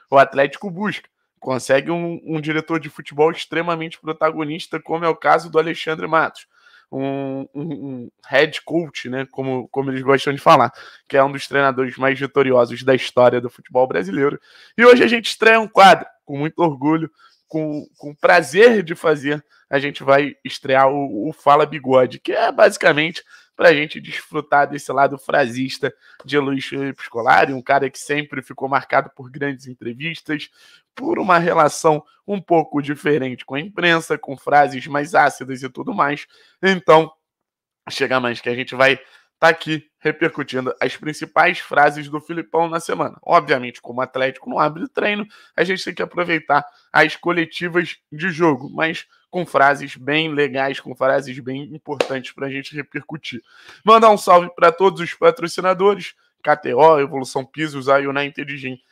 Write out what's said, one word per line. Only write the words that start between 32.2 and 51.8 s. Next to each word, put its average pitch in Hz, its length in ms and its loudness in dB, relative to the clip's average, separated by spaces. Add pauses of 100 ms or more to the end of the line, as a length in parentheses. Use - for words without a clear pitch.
um 202 140 -6
pouco 160 420 0
diferente 143 640 -4
com 135 100 -10
a 139 40 -6
imprensa, 170 580 -2
com 139 200 -12
frases 135 500 0
mais 143 260 -6
ácidas 135 480 0
e 135 80 -10
tudo 139 240 -10
mais. 147 340 -4 (340)
Então, 165 500 4 (800)
chega 131 300 -2
mais 120 200 -4
que - 100 -8
a 120 60 -2
gente 127 200 -10
vai 131 240 4 (400)
tá 160 100 4
aqui 156 400 -4 (100)
repercutindo 147 800 -4
as - 160 -2
principais 156 640 -2
frases 147 480 0
do 147 140 -10
Filipão 165 480 -4
na 165 100 -6
semana. 160 440 -6
Obviamente, 139 580 0
como 120 180 -12
o 131 40 -2
Atlético 131 460 -6
não 247 80 -6
abre 160 300 -2
treino, 208 400 -4 (280)
a - 80 0
gente 185 200 -6
tem 190 100 -10
que - 80 -8
aproveitar 165 640 -2 (300)
as 156 220 4
coletivas 170 800 -4 (120)
de 151 200 -8
jogo, 147 400 0
mas 160 360 -6 (240)
com 175 160 -6
frases 139 520 2
bem 147 340 -2
legais, 139 480 -2
com - 160 -16
frases 135 440 -2
bem 135 240 -10 (120)
importantes 135 560 -6